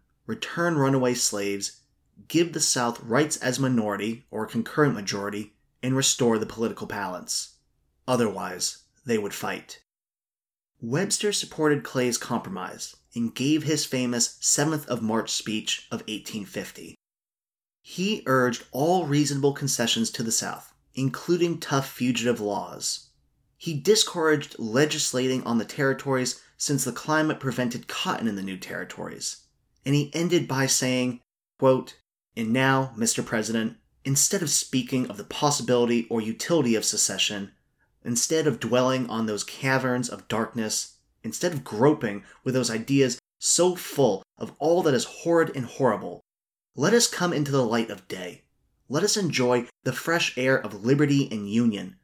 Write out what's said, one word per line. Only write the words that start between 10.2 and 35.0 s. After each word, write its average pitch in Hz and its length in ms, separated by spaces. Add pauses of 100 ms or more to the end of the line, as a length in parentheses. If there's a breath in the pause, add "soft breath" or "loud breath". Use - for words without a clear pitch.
Webster 190 520
supported 147 520
Clay's 123 340
compromise - 800 (180)
and 117 200
gave 147 280
his 147 220
famous 120 560
seventh 147 480
of 113 140
March 110 280
speech - 640
of 113 160
eighteen 104 360
fifty. - 520 (880)
He - 440
urged 127 460
all 165 340
reasonable 143 460
concessions 117 600
to 117 120
the 113 80
South, - 400 (220)
including 165 640
tough 139 280
fugitive 120 520
laws. 95 720 (460)
He 160 220
discouraged 156 800
legislating 131 880
on 117 140
the 104 60
territories 131 760 (160 loud breath)
since 143 280
the 123 60
climate 156 480
prevented 123 480
cotton - 400
in 104 80
the 98 80
new 95 140
territories. - 880 (400)
And 139 100
he 147 180
ended 165 360
by 131 180
saying, 127 540 (400)
quote, 131 360 (400)
"And 113 160
now, 135 440
Mister 113 260
President, 110 540 (280)
instead 143 380
of 147 80
speaking 127 580